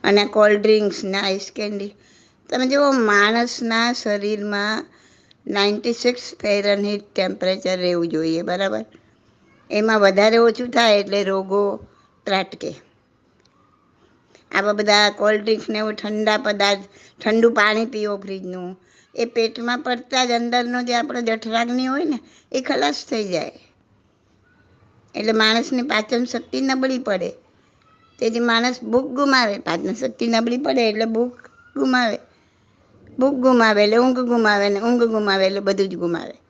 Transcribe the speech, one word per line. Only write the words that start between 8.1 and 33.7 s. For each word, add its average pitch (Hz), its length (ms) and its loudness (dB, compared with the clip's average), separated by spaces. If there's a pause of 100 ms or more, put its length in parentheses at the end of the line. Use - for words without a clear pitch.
બરાબર? 196 440 -2 (840)
એમાં 214 280 2
વધારે 202 380 4
ઓછું 233 320 2
થાય 226 300 4
એટલે 196 240 -2
રોગો 190 560 -2 (460)
ત્રાટકે. 185 500 -4 (1800)
આવા 202 220 0
બધા 208 360 4
કોલ્ડ 208 340 0
ડ્રિંક્સ 220 260 -2
ને 214 100 -2
એવું 214 140 -2
ઠંડા 214 440 -2
પદાર્થ, 202 420 0 (440)
ઠંડુ 226 260 4
પાણી 220 360 2
પીવો 208 320 -6
ફ્રીજનું, 185 640 -12 (360)
એ 233 100 -2
પેટમાં 233 540 -2
પડતા 254 460 -2
જ 240 60 -2
અંદરનો 240 500 0
જે 240 140 -2
આપણો 247 260 -2
જઠરાગ્નિ 233 640 -2
હોય 277 180 -2
ને, 302 160 -2 (320)
એ 262 100 -2
ખલાસ 285 480 -2
થઈ 220 140 -4
જાય. 165 280 -6 (1600)
એટલે 214 160 -2
માણસની 226 500 2
પાચન 240 440 0
શક્તિ 262 360 -6
નબળી 262 380 -2
પડે. 185 340 -4 (880)
તેથી 226 200 0
માણસ 240 440 0
ભૂખ 254 280 0
ગુમાવે. 254 460 2
પાચન 175 360 -4
શક્તિ 233 340 -4
નબળી 233 300 0
પડે 262 320 0
એટલે 214 160 -2
ભૂખ 233 440 -4 (260)
ગુમાવે. 254 440 0 (1000)
ભૂખ 277 140 4
ગુમાવે 233 500 4